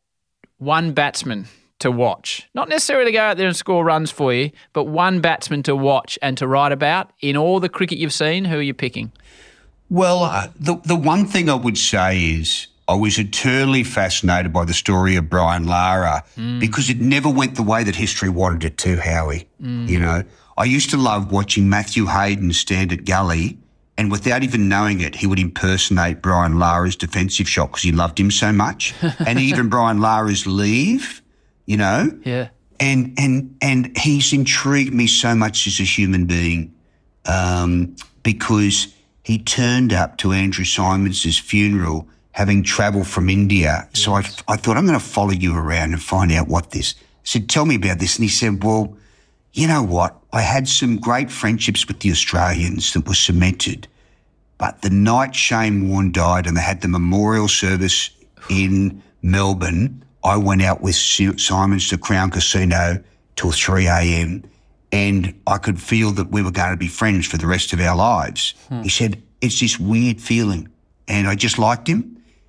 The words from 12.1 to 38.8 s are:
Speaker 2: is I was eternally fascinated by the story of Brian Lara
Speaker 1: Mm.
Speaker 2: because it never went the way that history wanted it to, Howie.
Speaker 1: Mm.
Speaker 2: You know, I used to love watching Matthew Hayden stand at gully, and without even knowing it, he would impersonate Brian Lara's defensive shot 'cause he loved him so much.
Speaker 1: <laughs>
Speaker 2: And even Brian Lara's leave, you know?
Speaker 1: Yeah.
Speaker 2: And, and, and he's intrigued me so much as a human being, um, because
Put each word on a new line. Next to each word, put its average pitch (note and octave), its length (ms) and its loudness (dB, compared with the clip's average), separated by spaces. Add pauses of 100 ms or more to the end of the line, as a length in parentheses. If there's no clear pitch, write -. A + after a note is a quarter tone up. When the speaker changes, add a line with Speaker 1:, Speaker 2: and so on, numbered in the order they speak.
Speaker 2:
is D#2+ 460 -2 (200)
I F2+ 80 2
was G#2 220 0
eternally C3 640 0
fascinated F2+ 680 0
by F2 140 0
the E2+ 80 -2
story F#2+ 420 2
of D#2 140 0
Brian E2+ 380 2
Lara F2 560 0 (140)
Speaker 1:
Mm. A#2+ 220 -6
Speaker 2:
because A2 300 -2
it A#2+ 100 0
never C#3 300 2
went C3 260 0
the A#2 80 -2
way A2 200 2
that G2 120 -2
history G2 340 -2
wanted F2 360 0
it D#2+ 140 -6
to, F2+ 200 0
Howie. E2 480 -4 (140)
Speaker 1:
Mm. A#2+ 260 -6
Speaker 2:
You G2+ 120 0
know, E2+ 240 0 (340)
I - 80 0
used C3+ 240 0
to D3 80 0
love G#2 340 0
watching G2 380 2
Matthew G2+ 380 0
Hayden G2 440 0
stand F#2 400 -2
at F2 140 -6
gully, F2 520 0 (400)
and G#2 140 -2
without B2 320 0
even A#2+ 240 0
knowing G2+ 320 0
it, E2 160 -6
he G#2 120 -2
would F#2+ 120 2
impersonate F2+ 840 0
Brian F2 380 2
Lara's F2 380 2
defensive F#2+ 500 -2
shot C#2+ 240 -2
'cause - 120 -6
he F2 100 2
loved E2 260 0
him G2+ 120 2
so G#2+ 200 0
much. G#2+ 420 0 (140)
Speaker 1:
<laughs> - 180 -4
Speaker 2:
And A#2+ 140 0
even C3 300 0
Brian A2+ 320 2
Lara's A2 440 0
leave, A2+ 760 0 (440)
you G#2 120 -2
know? A2 320 2 (160)
Speaker 1:
Yeah. B2 220 -4 (320)
Speaker 2:
And, C3 400 0
and, C3 420 0
and B2+ 360 0
he's D3 360 2
intrigued C#3 600 0
me A#2+ 120 2
so A#2 300 2
much A2 320 0
as F#2+ 120 -2
a F#2+ 40 0
human F#2 420 0
being, E2+ 480 -2 (520)
um, F2+ 720 0 (280)
because G#2 640 0 (360)